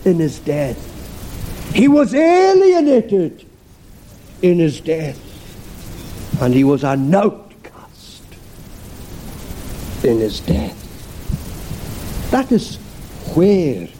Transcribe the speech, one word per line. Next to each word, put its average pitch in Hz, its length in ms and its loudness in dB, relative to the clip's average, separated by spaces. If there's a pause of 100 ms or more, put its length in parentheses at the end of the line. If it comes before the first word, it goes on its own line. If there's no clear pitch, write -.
in 180 140 4
his 156 200 -2
death. 147 400 -4 (960)
He 262 140 6
was 285 260 6
alienated 330 1300 4 (960)
in 175 180 4
his 160 220 2
death. 156 380 -4 (1200)
And 127 140 2
he 135 100 6
was 139 200 2
an 135 300 2
outcast - 1080 -4 (1800)
in 117 160 2
his 107 220 -2
death. - 380 -4 (1500)
That 262 220 0
is - 240 0 (580)
where 160 540 2 (120)